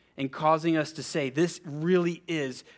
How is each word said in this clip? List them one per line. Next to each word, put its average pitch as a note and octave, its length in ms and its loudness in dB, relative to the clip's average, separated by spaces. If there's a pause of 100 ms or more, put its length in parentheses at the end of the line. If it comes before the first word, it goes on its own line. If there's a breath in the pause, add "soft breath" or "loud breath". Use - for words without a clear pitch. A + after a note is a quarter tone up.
(160 soft breath)
and C3+ 160 -4
causing D#3+ 460 2
us D3+ 160 -2
to C3 100 -8
say, C#3+ 260 -2
"This E3 360 0
really E3+ 640 0
is C#3+ 340 -4 (140 loud breath)